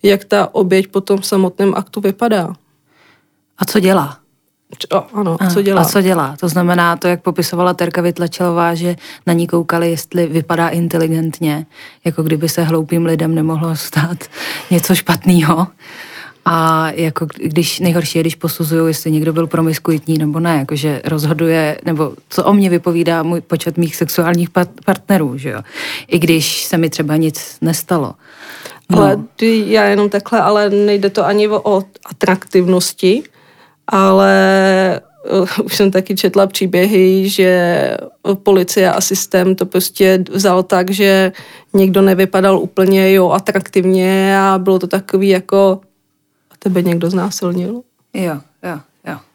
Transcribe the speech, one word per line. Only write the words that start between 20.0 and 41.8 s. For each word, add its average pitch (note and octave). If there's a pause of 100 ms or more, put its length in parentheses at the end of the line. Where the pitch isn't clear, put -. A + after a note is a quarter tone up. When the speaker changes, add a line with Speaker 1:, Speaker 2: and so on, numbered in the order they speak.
Speaker 2:
nebo D3+
ne, E3+
jakože C#3+
rozhoduje, D#3+
nebo D#3 (160)
co -
o G3+
mně G3
vypovídá E3+
můj E3
počet E3
mých E3
sexuálních E3+
pat-, -
partnerů, D#3+
že C3+
jo? G#2+ (460)
I E3+
když D#3+
se -
mi E3
třeba D3+
nic D#3
nestalo. D#3+ (760)
No. F3+
Speaker 1:
Ale G#3 (160)
ty, A3
já G#3+
jenom G3+
takhle, G3+
ale G#3
nejde G3+
to G3
ani G#3
o, G#3 (160)
o G3 (220)
atraktivnosti, F#3 (640)
ale, G3 (920)
eh, F#3
už -
jsem G3
taky F#3+
četla G3
příběhy, F#3+
že F3+ (460)
policie F#3
a -
systém F#3
to F#3+
prostě F#3+
vzal F#3
tak, F#3
že F#3+ (420)
někdo G3